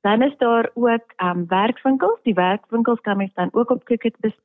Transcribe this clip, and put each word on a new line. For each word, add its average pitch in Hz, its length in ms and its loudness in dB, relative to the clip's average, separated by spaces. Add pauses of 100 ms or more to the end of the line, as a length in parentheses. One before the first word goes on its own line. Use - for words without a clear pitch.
Dan 220 200 2
is 277 160 0
daar 233 360 2
ook, 233 420 -2
ehm, 180 320 -2
werkswinkels. 262 720 0
Die 220 120 0
werkswinkels 226 640 0
kan 202 160 -4
mens 196 180 -4
dan 180 180 -2
ook 233 180 0
op 247 140 -2
Cricket 226 360 -2
bes-, - 240 -4